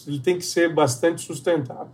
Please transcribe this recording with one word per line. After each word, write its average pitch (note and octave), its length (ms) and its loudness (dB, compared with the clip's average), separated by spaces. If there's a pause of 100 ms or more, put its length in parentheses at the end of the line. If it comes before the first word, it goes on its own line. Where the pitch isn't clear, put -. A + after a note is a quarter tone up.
ele C#3+ 120 -4
tem F3+ 200 0
que F3 60 -10
ser E3+ 280 2
bastante D#3 480 2
sustentável. D#3 720 -4